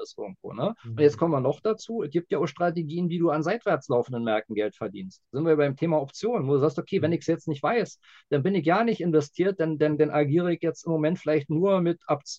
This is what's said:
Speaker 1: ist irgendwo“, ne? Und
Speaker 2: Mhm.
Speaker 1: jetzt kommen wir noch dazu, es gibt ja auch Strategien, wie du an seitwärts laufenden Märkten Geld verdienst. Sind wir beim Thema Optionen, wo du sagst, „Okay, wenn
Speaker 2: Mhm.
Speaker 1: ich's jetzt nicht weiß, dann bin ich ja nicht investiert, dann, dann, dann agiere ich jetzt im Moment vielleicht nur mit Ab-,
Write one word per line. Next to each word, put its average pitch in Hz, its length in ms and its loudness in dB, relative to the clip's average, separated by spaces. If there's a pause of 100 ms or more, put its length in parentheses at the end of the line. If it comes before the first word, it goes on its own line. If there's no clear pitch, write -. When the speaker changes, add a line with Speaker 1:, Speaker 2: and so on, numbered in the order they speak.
Speaker 1:
ist - 160 -12
irgendwo“, 95 360 -12
ne? 151 200 -2 (220)
Und 147 80 2
Speaker 2:
Mhm. - 0 -
Speaker 1:
jetzt 147 140 6
kommen 165 160 2
wir 135 80 2
noch 131 200 0
dazu, 220 420 -4
es 147 80 -6
gibt 170 200 -4
ja 170 80 0
auch 165 80 0
Strategien, 170 600 -4
wie 175 100 -2
du 170 120 2
an 151 120 0
seitwärts 180 460 -2
laufenden 120 340 0
Märkten 110 320 -2
Geld 104 200 -2
verdienst. 95 460 -10 (100)
Sind 143 140 -4
wir 160 120 4
beim 143 180 2
Thema 160 260 0
Optionen, 175 460 -4
wo 139 60 2
du 143 60 4
sagst, 151 200 2
„Okay, 180 220 -2
wenn 180 100 0
Speaker 2:
Mhm. - 20 2
Speaker 1:
ich's 160 140 -4
jetzt 165 220 -2
nicht 143 140 -6
weiß, 190 360 -2 (300)
dann 143 140 0
bin 190 120 0
ich 160 100 0
ja 180 200 4
nicht 226 160 -2
investiert, 165 580 0
dann, 160 180 0
dann, 151 200 2
dann 151 120 4
agiere 151 440 2
ich 165 100 -4
jetzt 160 220 -4
im 165 80 -2
Moment 160 260 0
vielleicht 147 300 0
nur 185 320 2
mit 170 260 0
Ab-, 143 160 -2 (160)